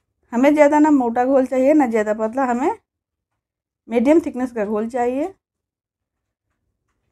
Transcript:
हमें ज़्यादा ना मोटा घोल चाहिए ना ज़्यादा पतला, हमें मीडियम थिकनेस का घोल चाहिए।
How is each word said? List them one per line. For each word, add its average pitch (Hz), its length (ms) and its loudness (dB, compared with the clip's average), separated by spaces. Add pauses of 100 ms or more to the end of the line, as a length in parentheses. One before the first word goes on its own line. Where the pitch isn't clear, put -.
(320)
हमें 269 220 2
ज़्यादा 302 240 4
ना 302 140 4
मोटा 247 320 0
घोल 262 220 2
चाहिए 262 280 2
ना 285 120 2
ज़्यादा 214 300 -2
पतला, 226 280 -4
हमें 254 340 -4 (1080)
मीडियम 240 320 2
थिकनेस 254 320 -6
का 220 120 -6
घोल 214 240 -4
चाहिए। 254 380 -4 (1900)